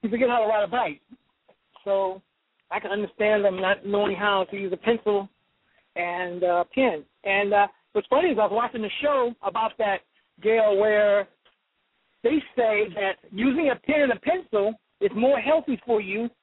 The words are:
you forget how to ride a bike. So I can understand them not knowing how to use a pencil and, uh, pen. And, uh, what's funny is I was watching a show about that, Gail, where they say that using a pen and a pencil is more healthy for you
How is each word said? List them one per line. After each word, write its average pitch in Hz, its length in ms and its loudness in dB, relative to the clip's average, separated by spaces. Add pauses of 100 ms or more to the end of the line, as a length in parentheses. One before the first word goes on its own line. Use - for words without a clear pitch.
you 220 80 -4
forget 240 180 0
how 240 120 0
to 214 60 0
ride 214 180 0
a 190 40 -8
bike. 180 320 -4 (840)
So 196 380 -2 (480)
I 185 80 -6
can 202 120 -8
understand 208 540 0
them 185 160 2
not 190 240 -2
knowing 202 320 0
how 196 340 0
to 208 60 -12
use 196 160 -6
a 185 40 -6
pencil 208 520 0 (680)
and, 175 480 -4
uh, 175 200 2 (100)
pen. 220 300 0 (200)
And, 202 280 0
uh, 202 160 4 (240)
what's 208 160 -2
funny 320 220 2
is 220 80 0
I 214 60 4
was 185 80 0
watching 233 320 -4
a 196 60 -6 (120)
show 262 400 0
about 220 360 -4
that, 202 240 -2 (380)
Gail, 214 360 2
where 208 500 4 (960)
they 285 160 2 (160)
say 214 400 0
that 196 220 -4 (160)
using 262 380 0
a 240 60 0
pen 294 260 0
and 262 100 2
a 202 80 -4
pencil 220 580 -2 (220)
is 202 140 2
more 247 260 2
healthy 277 360 0 (100)
for 226 140 2
you 208 300 -6 (120)